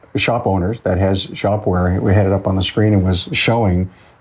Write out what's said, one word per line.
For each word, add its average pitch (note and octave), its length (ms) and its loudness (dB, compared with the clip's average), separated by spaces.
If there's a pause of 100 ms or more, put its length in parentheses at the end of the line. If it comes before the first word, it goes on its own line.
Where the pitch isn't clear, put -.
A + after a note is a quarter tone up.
(160)
shop A#2 320 -2
owners F#2+ 340 -2
that F#2 160 0
has F#2+ 300 0
Shopware, F#2 760 -2
we F#2+ 140 2
had G2+ 100 4
it F#2+ 60 0
up G2+ 160 0
on F#2+ 80 0
the F#2+ 80 0
screen G#2+ 300 2
and F#2 120 2
was F2+ 260 -2
showing F#2+ 600 0 (300)